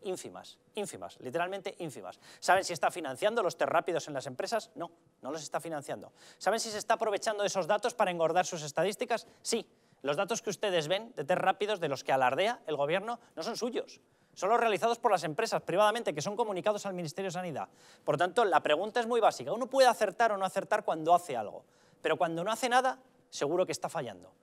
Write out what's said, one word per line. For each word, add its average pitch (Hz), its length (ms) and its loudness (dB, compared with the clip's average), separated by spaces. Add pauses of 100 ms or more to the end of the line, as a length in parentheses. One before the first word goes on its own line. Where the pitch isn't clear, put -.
Ínfimas, 107 560 -10 (160)
ínfimas, 110 440 -10
literalmente 180 600 -6
ínfimas. 120 400 -10 (200)
¿Saben 180 240 4
si 180 100 -4
está 165 180 0
financiando 175 500 -2
los 175 160 0
test 135 140 0
rápidos 151 360 0
en 156 60 -10
las 139 140 -6
empresas? 190 480 -6
No, 160 160 -10 (300)
no 123 100 -8
los 156 100 -6
está 151 180 -6
financiando. 147 540 -8 (240)
¿Saben 214 220 0
si 226 100 -4
se 208 80 -6
está 202 160 0
aprovechando 208 500 0
de 202 40 4
esos 185 180 0
datos 208 300 0
para 196 160 2
engordar 170 340 2
sus 170 160 -6
estadísticas? 196 680 -2 (140)
Sí. - 260 -2 (340)
Los 143 140 0
datos 190 260 -2
que 208 100 -6
ustedes 180 360 0
ven 208 280 -2
de 151 100 -6
test 175 160 2
rápidos 196 400 0
de 165 80 0
los 135 160 -4
que 151 80 2
alardea 135 540 2
el 151 100 -2
gobierno 190 420 -2 (160)
no 165 80 -8
son 214 140 -6
suyos. - 420 -6 (340)
Son - 140 -4
los 226 100 4
realizados 226 420 2
por 233 120 4
las 170 140 2
empresas 175 380 -2
privadamente, 208 500 2
que 151 80 -4
son 190 160 -4
comunicados 208 480 -2
al 196 80 -6
Ministerio 180 340 -6
de 180 60 -6
Sanidad. 160 340 -6 (380)
Por 151 100 2
tanto, 180 300 2
la 160 180 4
pregunta 190 380 2
es 226 60 -2
muy 233 120 2
básica. 151 320 2
Uno 226 160 -4
puede 262 220 6
acertar 220 420 2
o 202 60 -2
no 190 80 -2
acertar 190 400 0
cuando 160 280 4
hace 170 220 2
algo, 101 300 -8 (360)
pero 160 140 2
cuando 165 300 0
no 214 60 -2
hace 233 180 -2
nada, 254 300 4 (300)
seguro 170 360 0
que 160 80 -6
está - 160 -6
fallando. 110 420 -8 (120)